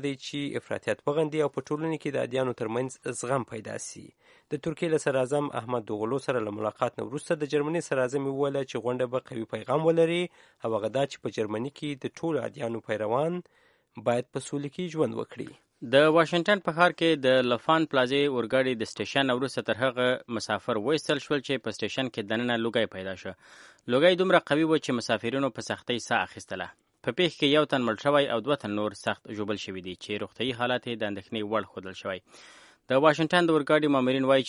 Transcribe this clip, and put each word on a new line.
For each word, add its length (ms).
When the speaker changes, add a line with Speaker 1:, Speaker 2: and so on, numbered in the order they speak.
Speaker 1:
دی 60
چې 340
افراطیت 480
وغندي 360
او 60
په 200
ټولنه 300
کې 140
د 140
ادیانو 340
ترمنځ 300
زغم 320
پیدا 320
سي. 200
د 140
ترکیې 280
له 120
صدراعظم 420
احمد 300
دوغلو 340
سره 220
له 100
ملاقات 420
نه 80
وروسته 280
د 180
جرمني 340
صدراعظم 400
وویله 380
چې 200
غونډه 280
به 60
قوي 260
پیغام 320
ولري 380
او 120
هغه 200
دا 100
چې 160
په 140
جرمني 420
کې 120
د 20
ټولو 300
ادیانو 400
پیروان 520
باید 360
په 140
سولې 280
کې 180
ژوند 220
وکړي. 360
Speaker 2:
د 140
واشنګټن 520
په 100
ښار 160
کې 180
د 40
لفان 400
پلازې 320
اورګاډي 420
د 160
سټیشن 380
وروسته 320
تر 220
هغه 520
مسافر 420
وایستل 460
شول 160
چې 240
په 100
سټیشن 380
کې 180
دننه 300
لوګی 340
پیدا 260
شو. 120
لوګی 320
دومره 180
قوي 160
و 140
چې 220
مسافرینو 560
په 40
سختۍ 280
ساه 200
اخیستله. 400
په 140
پیښ 200
کې 180
یو 140
تن 120
مړ 200
شوی 300
او 80
دوه 220
تن 160
نور 200
سخت 240
ژوبل 260
شوي 240
دي 80
چې 280
روغتیايي 360
حالت 260
یې 140
د 120
اندېښنې 320
وړ 280
ښودل 300
شوی. 200
د 120
واشنګټن 440
د 80
اورګاډي 400
مامورین 340
وایي 200